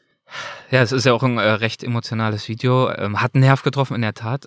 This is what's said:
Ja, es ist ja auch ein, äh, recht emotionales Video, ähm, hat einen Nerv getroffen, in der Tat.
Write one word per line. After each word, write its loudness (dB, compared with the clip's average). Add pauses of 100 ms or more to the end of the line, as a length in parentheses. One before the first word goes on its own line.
(680)
Ja, 4
es -2
ist 0
ja 6
auch 0
ein, 2
äh, 0
recht 0
emotionales -4
Video, 0
ähm, -4
hat 0
einen 6
Nerv 4
getroffen, -2
in -2
der -2
Tat. -8